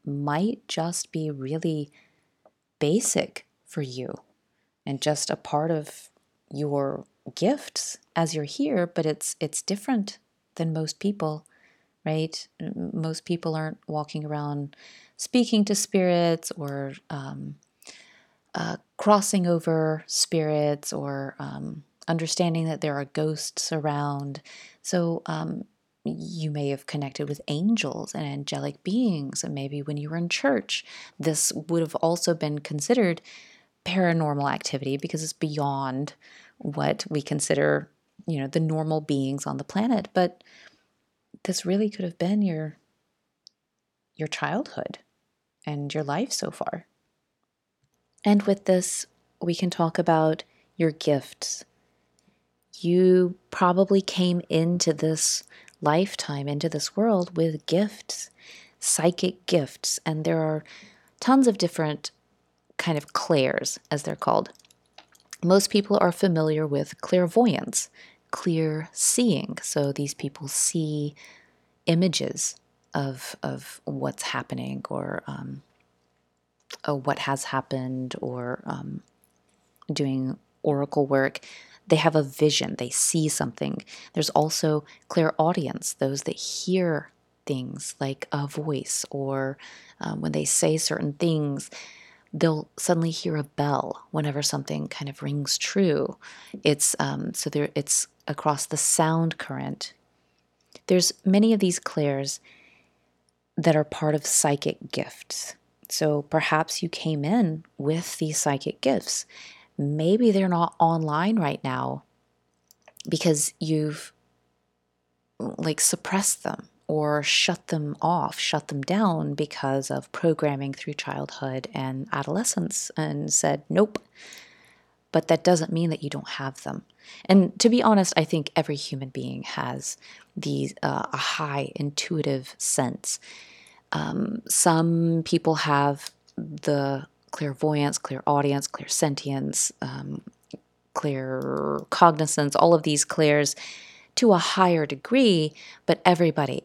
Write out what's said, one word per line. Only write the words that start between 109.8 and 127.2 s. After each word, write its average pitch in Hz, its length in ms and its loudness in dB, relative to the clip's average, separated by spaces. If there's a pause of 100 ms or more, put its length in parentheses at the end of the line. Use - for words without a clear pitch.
they're 190 180 4
not 170 300 0
online 165 600 4
right 151 260 0
now 131 380 -2 (1080)
because 156 500 0
you've, 156 540 -2 (1300)
like, 156 420 -2
suppressed - 640 0
them - 260 -6 (200)
or 151 340 2
shut - 460 0
them 147 320 -2
off, 165 380 2
shut - 300 -2
them 143 140 -4
down 165 520 2
because 139 560 -2
of 135 200 -4
programming 143 640 0
through 147 220 -8
childhood 139 800 -6
and 131 380 -4
adolescence 165 840 -2
and 151 360 -2
said, 147 360 2
"Nope." 208 340 2 (1080)
But - 160 2
that 160 160 4
doesn't 170 280 4
mean 165 180 0
that - 120 -4
you 143 80 -6
don't 143 180 -8
have 135 360 -8
them. - 200 -8 (420)